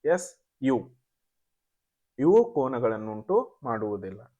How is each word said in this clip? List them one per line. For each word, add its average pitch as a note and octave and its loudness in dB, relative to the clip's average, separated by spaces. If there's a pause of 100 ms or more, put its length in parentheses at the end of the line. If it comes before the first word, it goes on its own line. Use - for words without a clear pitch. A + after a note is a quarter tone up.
ಎಸ್, - -2 (260)
ಯು, C3 0 (1300)
ಇವು A3 4
ಕೋನಗಳನ್ನು A#2 -2
ಉಂಟು F#3+ -4
ಮಾಡುವುದಿಲ್ಲ. G#2 -6